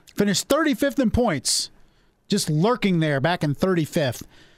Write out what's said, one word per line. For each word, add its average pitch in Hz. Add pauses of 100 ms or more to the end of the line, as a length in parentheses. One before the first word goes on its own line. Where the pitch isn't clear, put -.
(160)
Finished 202
thirty-fifth 285
in 247
points, 196 (580)
just -
lurking 180
there, 147
back 165
in 147
thirty-fifth 165 (340)